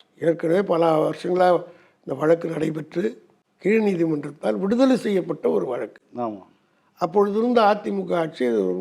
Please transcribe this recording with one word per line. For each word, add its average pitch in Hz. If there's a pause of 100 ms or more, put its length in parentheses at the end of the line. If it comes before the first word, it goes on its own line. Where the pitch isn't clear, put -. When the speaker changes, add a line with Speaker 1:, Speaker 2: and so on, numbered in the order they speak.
(260)
Speaker 1:
ஏற்கனவே 165 (120)
பல 165 (140)
வருஷங்களா 180 (560)
இந்த 147
வழக்கு 165
நடைபெற்று 156 (580)
கீழ் 220
நீதிமன்றத்தால் 165
விடுதலை 247
செய்யப்பட்ட 180
ஒரு 202
வழக்கு. 123 (260)
Speaker 2:
ஆமா. 104 (580)
Speaker 1:
அப்பொழுது 202
இருந்த 233 (100)
அதிமுக 202
ஆட்சி 160
அது 117
ஒரு 180